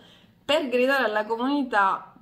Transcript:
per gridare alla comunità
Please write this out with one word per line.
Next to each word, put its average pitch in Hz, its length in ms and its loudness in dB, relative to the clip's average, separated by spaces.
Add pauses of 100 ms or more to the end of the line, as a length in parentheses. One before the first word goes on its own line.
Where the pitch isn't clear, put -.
(440)
per 294 240 0
gridare 254 360 2
alla 214 220 0
comunità 226 960 -2